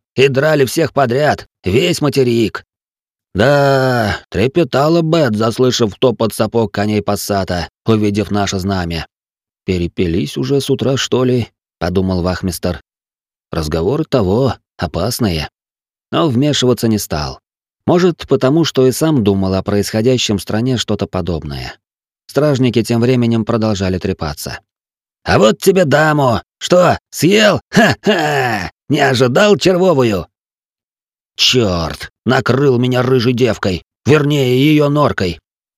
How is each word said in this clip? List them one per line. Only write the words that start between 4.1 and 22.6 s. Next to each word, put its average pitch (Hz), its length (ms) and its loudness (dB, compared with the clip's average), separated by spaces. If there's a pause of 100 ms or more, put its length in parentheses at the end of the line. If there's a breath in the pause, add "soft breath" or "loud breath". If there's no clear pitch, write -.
трепетала 147 720 0
Бет, 156 320 0
заслышав 113 640 0
топот 117 360 0
сапог 113 380 -2
коней 104 300 -2
Пассата, 95 640 -4 (160)
увидев 107 460 0
наше 101 280 -2
знамя. 87 480 -4 (580)
«Перепились 90 720 -2
уже 139 240 -2
с 135 100 -2
утра, 131 260 0
что 123 280 -2
ли?» 123 240 0 (300)
подумал 92 440 -2
вахмистр. 90 580 -4 (720)
Разговоры 82 540 -2
того 113 500 0 (220)
опасные. 87 720 -4 (640)
Но 160 160 0
вмешиваться 123 600 0
не 107 100 2
стал. 73 420 -8 (460)
Может, 175 420 0
потому 143 360 2
что 131 220 0
и 127 60 2
сам 151 320 0
думал 98 300 0
о 95 80 0
происходящем 110 760 0
в - 40 -10
стране 120 340 -2
что-то 101 300 -4
подобное. 76 720 -6 (520)
Стражники 127 560 0